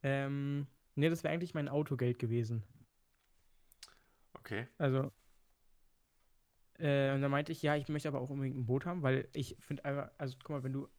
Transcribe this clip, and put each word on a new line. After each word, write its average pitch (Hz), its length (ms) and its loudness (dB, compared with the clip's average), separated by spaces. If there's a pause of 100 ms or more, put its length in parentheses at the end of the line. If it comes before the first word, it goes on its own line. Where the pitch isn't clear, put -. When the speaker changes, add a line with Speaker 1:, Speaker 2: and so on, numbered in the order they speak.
Speaker 1:
Ähm, 139 640 0 (300)
nee, 147 140 4
das 165 160 0
wär 151 60 0
eigentlich 170 220 -4
mein 147 140 -2
Autogeld 127 520 0
gewesen. 117 440 0 (1700)
Speaker 2:
Okay. 113 440 -6
Speaker 1:
Also, 135 340 2 (1700)
äh, 139 340 4
und 135 80 2
dann 139 100 2
meinte 147 200 0
ich, 156 100 -6
ja, 147 140 4
ich 147 140 -2
möchte 151 180 0
aber 139 140 0
auch 131 80 -4
unbedingt 135 280 -2
ein 127 80 -2
Boot 131 200 2
haben, 175 180 -2
weil 131 300 4
ich - 260 -4
find - 240 -8
einfach, 143 340 -2
also 131 240 -6
guck - 100 -10
mal, 139 120 -4
wenn 135 80 -4
du 135 160 -4 (120)